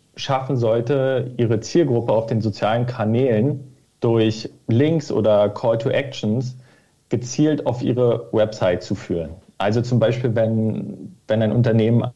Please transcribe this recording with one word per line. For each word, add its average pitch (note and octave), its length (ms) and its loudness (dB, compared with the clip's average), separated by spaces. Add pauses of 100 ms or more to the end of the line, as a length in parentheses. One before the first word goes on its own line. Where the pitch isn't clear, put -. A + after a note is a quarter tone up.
(160)
schaffen C3 420 -4
sollte, B2+ 800 0
ihre A2+ 220 0
Zielgruppe B2 540 0
auf A2+ 140 2
den A2 140 0
sozialen A2 440 -2
Kanälen A#2 760 0 (400)
durch A2 500 2 (180)
Links D3+ 440 2
oder G#2 380 4
Call A#2 280 -2
to B2 120 -2
Actions B2+ 680 -2 (540)
gezielt D3+ 560 0
auf B2+ 160 -2
ihre B2 500 0
Website G#2 520 0
zu G2+ 120 -4
führen. E2+ 340 -6 (280)
Also G#2+ 240 0
zum A#2+ 180 0
Beispiel, A2+ 360 0
wenn, A2 800 -2 (120)
wenn A2 140 2
ein G#2+ 100 2
Unternehmen A#2 540 4 (100)